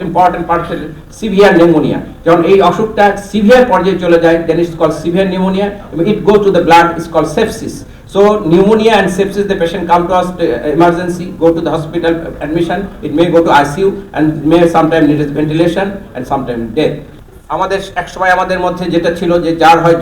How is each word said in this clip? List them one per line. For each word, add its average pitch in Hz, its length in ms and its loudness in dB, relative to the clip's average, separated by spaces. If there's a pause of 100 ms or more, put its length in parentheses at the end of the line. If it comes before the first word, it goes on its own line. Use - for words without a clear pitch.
ইম্পর্টেন্ট 175 420 0
পার্ট 170 220 -2
হচ্ছে 151 160 -8 (320)
সিভিয়ার 196 420 2
নিউমোনিয়া। 147 380 2 (260)
যখন 170 180 4 (100)
এই 196 60 6 (120)
অসুখটা 214 340 -2 (260)
সিভিয়ার 233 400 4
পর্যায়ে 180 340 0
চলে 170 200 4
যায়, 165 220 4
then 165 160 0
it's 170 180 -4
called 156 220 0
severe 185 280 0
pneumonia, 190 360 -2 (260)
এবং 156 200 -2
it - 60 -2 (100)
goes 202 180 4
to 190 100 4
the 170 120 2
blood, 165 180 6 (120)
it's - 140 -10
called 151 240 0
sepsis। - 380 -4 (400)
So 190 60 2 (280)
pneumonia 214 520 4
and 175 160 0
sepsis, 196 360 -2
the - 100 -2
patient 170 280 -4
come 175 180 2
to 185 120 -2
us 185 80 -2 (100)
to, 175 60 0
uh, 151 320 -2
emergency, 175 480 0 (180)
go 165 140 4
to 170 100 -4
the 147 100 -2
hospital, 165 380 -4
uh, - 320 -10
admission, 170 320 -2 (280)
it 135 120 -6
may 175 160 4
go 170 120 6
to 170 40 0 (120)
I - 100 2
C - 20 -8 (120)
U - 20 4 (280)
and 147 80 0 (260)
may 170 120 4 (140)
sometime 160 320 2
need 151 120 0 (180)
ventilation 170 480 0 (280)
and 127 80 -10 (100)
sometime 120 320 -6 (160)
death। 147 160 -2 (600)
আমাদের 190 240 -4 (220)
একসময় 185 340 -2
আমাদের 185 280 -2
মধ্যে 175 200 -4 (100)
যেটা 170 160 0 (100)
ছিল 175 100 -2 (140)
যে 165 60 -2 (120)
যার 165 220 6
হয় 170 180 4